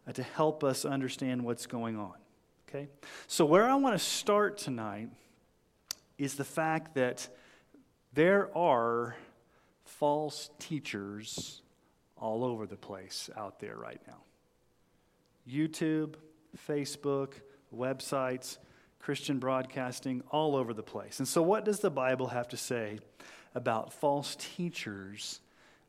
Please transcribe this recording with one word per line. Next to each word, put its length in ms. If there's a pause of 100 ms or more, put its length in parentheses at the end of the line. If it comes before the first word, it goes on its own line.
uh, 60
to 100
help 420
us 220
understand 580
what's 220
going 320
on." 160 (520)
Okay? 220 (380)
So 180
where 240
I 60
wanna 240
start 580
tonight 540 (1040)
is 200
the 100
fact 480
that 340 (840)
there 420
are 600 (680)
false 640 (100)
teachers 1000 (560)
all 260
over 240
the 100
place 600
out 240
there 160
right 300
now. 160 (1200)
YouTube, 680 (520)
Facebook, 680 (360)
websites, 840 (420)
Christian 400
broadcasting, 920
all 260
over 160
the 100
place. 360
And 100
so 140
what 240
does 140
the 100
Bible 380
have 200
to 80
say 420 (560)
about 380
false 460
teachers 1000 (480)